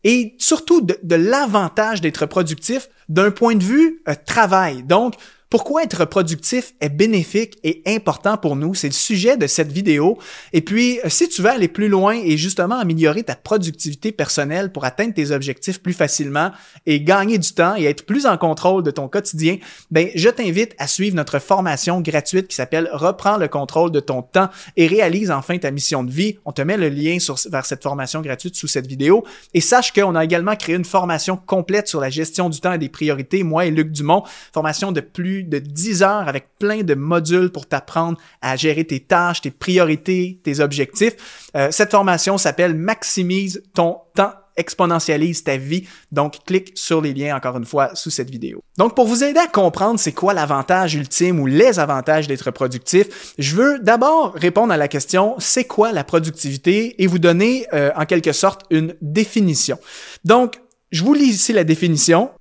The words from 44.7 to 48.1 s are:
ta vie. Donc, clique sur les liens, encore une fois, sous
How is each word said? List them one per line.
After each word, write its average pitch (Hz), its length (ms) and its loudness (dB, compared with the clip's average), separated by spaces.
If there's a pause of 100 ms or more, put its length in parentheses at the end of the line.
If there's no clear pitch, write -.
ta 139 140 -2
vie. 156 300 -4 (240)
Donc, 143 340 -4
clique 185 300 -2
sur 160 260 0
les 147 140 -2
liens, 143 200 -4
encore 127 220 -6
une 117 80 -6
fois, 139 300 0
sous - 160 -8